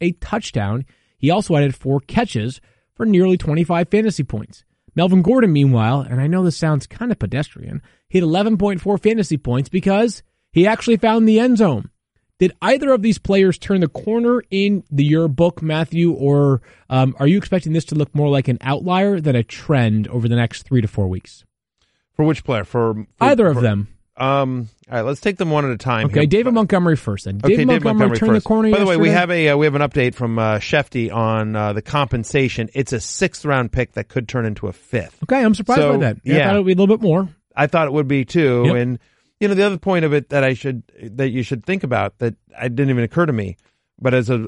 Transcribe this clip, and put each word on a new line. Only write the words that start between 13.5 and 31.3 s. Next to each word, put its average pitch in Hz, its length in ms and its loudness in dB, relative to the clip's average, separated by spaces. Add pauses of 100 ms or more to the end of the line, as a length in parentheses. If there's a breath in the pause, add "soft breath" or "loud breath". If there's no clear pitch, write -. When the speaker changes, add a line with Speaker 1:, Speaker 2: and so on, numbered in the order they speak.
Speaker 1:
turn 190 240 -2
the 160 80 2
corner 233 600 -2
in 196 400 0
the, 143 140 0
your 156 240 2
book, 165 340 0
Matthew, 160 520 0
or, 139 480 2 (280 soft breath)
um, 131 300 2
are 139 80 2
you 185 100 4
expecting 180 360 -2
this 160 120 0
to 156 100 -6
look 147 200 -2
more 147 140 0
like 139 180 0
an 123 140 0
outlier 180 580 -2
than 147 160 0
a 117 80 2
trend 110 640 0
over 117 220 -2
the 120 80 0
next - 260 -2
three 127 160 0
to 110 80 0
four 98 220 -2
weeks? - 340 -12 (680)
Speaker 2:
For 151 100 0
which 151 220 0
player? 113 180 -2
For, 113 300 -2
for 107 140 -10 (120)
Speaker 1:
Either 233 280 4
of 143 100 2
Speaker 2:
for 120 40 0
Speaker 1:
them. 104 280 0 (260)
Speaker 2:
Um, 131 540 -2 (200)
all 123 80 -8
right, 113 80 -2
let's 143 140 -4
take 202 180 -4
them 175 120 -2
one 147 160 0
at 131 60 -2
a 113 60 -6
time 113 300 -2
Speaker 1:
Okay, 104 140 0
Speaker 2:
here. 156 60 2
Speaker 1:
David 233 260 2
Montgomery 180 420 2
first, 104 300 -6
then. 98 180 -8
Speaker 2:
Okay, 185 120 4
Speaker 1:
David 240 120 2
Speaker 2:
David 247 160 2
Speaker 1:
Montgomery 220 100 2 (160)
Speaker 2:
Montgomery - 100 0
Speaker 1:
turned 220 160 2
Speaker 2:
first. 214 100 0
Speaker 1:
the - 20 -14
corner 220 240 2
Speaker 2:
By 202 80 4
the 196 60 2
way, 180 120 2
we - 120 4
Speaker 1:
yesterday? 190 100 4
Speaker 2:
have 180 120 0
a, 165 180 2
uh, 143 80 4
we 151 80 4
have 143 100 2
an 143 60 0
update 131 340 0
from, 113 240 -4
uh, 107 200 0
Shefty 127 540 -4
on, 110 440 -2